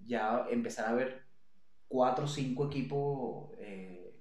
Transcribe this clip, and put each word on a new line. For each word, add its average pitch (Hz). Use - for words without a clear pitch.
ya 110
empezar 117
a 117
ver -
cuatro 131
o -
cinco 139
equipos, 139
eh, 92